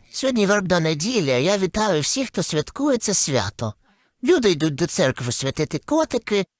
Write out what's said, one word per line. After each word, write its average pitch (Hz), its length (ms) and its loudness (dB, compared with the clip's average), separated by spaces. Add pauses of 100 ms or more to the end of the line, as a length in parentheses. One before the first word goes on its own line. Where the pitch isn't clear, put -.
(120)
сьогодні 254 340 0
вербна 185 340 2
неділя, 160 520 0
я 165 260 2
вітаю 190 420 0
всіх, 254 280 -2
хто - 140 -4
святкує 247 560 0
це 208 160 -2
свято. 110 600 -2 (500)
Люди 247 260 4
йдуть 156 240 0
до 165 120 -2
церкви 127 460 0
святити 147 460 -4
котики, 285 680 -2 (160)